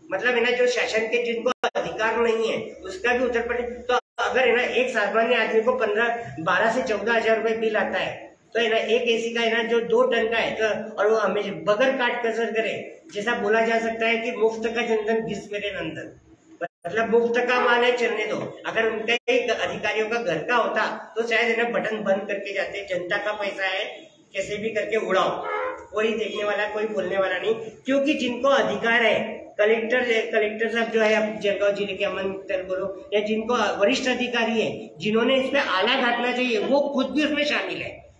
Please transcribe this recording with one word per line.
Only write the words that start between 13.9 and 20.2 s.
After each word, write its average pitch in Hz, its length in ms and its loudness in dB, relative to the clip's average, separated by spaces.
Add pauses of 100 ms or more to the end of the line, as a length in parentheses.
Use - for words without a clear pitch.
है 226 100 2
कि 233 140 -4
"मुफ्त 220 440 0
का 240 60 0
जनधन 220 440 0
घिस 202 280 -8
मेरे 202 180 -4
नंदन", 160 480 -10 (680)
मतलब 220 220 -2
मुफ्त 233 300 2
का 247 220 2
माल 240 220 4
है, 247 140 4
चलने 214 280 0
दो। - 400 -6
अगर 220 200 0
उनका 220 320 0 (120)
एक 240 200 2
अधिकारियों 214 600 -2
का 233 80 -2
घर 170 260 -2